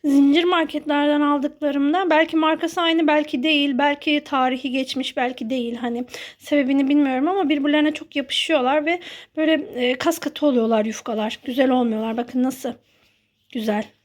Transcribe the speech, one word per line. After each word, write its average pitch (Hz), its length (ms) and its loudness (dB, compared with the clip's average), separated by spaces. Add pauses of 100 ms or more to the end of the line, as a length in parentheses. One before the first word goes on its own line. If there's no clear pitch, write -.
Zincir 277 400 6
marketlerden 294 760 0
aldıklarımda 294 880 0
belki 320 260 2
markası 320 440 0
aynı, 330 260 2
belki 302 360 0
değil. 285 360 2
Belki 294 460 0
tarihi 254 460 -2
geçmiş, 262 460 -4
belki 254 340 -4
değil. 240 260 -4
Hani 240 280 -6 (340)
sebebini 277 500 0
bilmiyorum 285 400 2
ama 381 200 0
birbirlerine 294 460 2
çok - 220 -12
yapışıyorlar 285 680 0
ve 349 140 0 (360)
böyle, 311 160 2
e, 247 460 -2
kas 330 200 -2
katı - 280 -4
oluyorlar 226 380 2
yufkalar. 220 600 -6
Güzel 262 260 2
olmuyorlar. 226 460 0
Bakın 240 260 -2
nasıl 254 300 -4 (800)
güzel. 214 320 -2 (200)